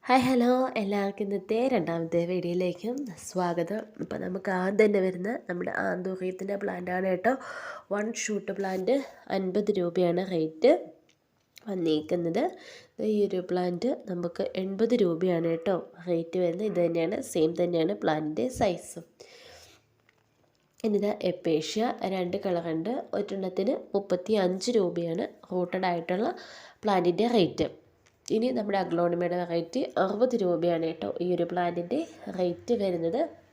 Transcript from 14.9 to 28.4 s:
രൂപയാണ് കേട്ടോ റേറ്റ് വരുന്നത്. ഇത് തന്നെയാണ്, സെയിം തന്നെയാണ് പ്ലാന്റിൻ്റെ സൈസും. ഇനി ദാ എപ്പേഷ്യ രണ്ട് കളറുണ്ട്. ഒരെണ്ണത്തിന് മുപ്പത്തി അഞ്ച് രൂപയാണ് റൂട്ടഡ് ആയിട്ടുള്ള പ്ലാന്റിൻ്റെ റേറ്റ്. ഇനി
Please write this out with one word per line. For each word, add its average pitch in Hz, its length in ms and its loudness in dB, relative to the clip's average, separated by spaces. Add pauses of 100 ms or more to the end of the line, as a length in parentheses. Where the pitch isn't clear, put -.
രൂപയാണ് 170 500 2
കേട്ടോ 170 240 0 (320)
റേറ്റ് 170 360 0
വരുന്നത്. 180 260 0
ഇത് 175 140 0
തന്നെയാണ്, 165 340 0 (140)
സെയിം 160 280 2
തന്നെയാണ് 175 340 2 (100)
പ്ലാന്റിൻ്റെ 156 420 0 (140)
സൈസും. 175 440 -2 (1800)
ഇനി 208 160 2
ദാ 208 80 0 (200)
എപ്പേഷ്യ 170 600 0 (220)
രണ്ട് 180 320 -2
കളറുണ്ട്. 170 460 -2 (260)
ഒരെണ്ണത്തിന് 196 580 -2 (180)
മുപ്പത്തി 196 400 0 (120)
അഞ്ച് 190 320 0
രൂപയാണ് 170 480 0 (260)
റൂട്ടഡ് 180 400 0
ആയിട്ടുള്ള 180 400 -2 (540)
പ്ലാന്റിൻ്റെ 185 500 4
റേറ്റ്. 160 320 2 (680)
ഇനി 226 220 2